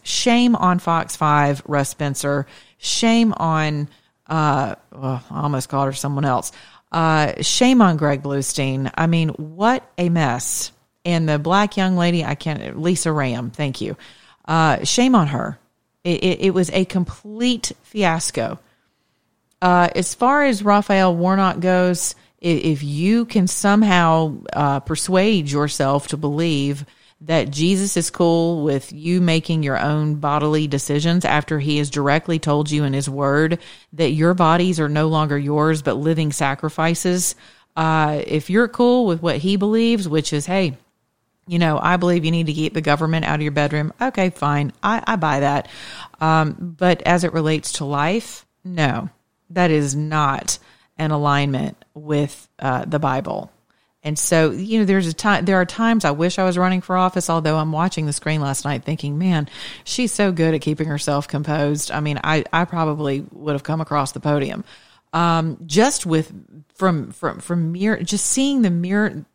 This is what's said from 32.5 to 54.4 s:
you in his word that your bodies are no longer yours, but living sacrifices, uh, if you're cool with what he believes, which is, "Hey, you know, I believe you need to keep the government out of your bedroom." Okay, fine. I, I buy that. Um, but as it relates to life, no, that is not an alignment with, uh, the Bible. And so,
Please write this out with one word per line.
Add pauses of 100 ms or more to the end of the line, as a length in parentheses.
you
in
his
word (340)
that
your
bodies
are
no
longer
yours,
but
living
sacrifices, (420)
uh,
if
you're
cool
with
what
he
believes,
which
is,
"Hey, (720)
you
know,
I
believe
you
need
to
keep
the
government
out
of
your
bedroom."
Okay,
fine. (100)
I,
I
buy
that. (500)
Um,
but
as
it
relates
to
life, (180)
no, (420)
that
is
not (380)
an
alignment (160)
with, (120)
uh,
the
Bible. (500)
And
so,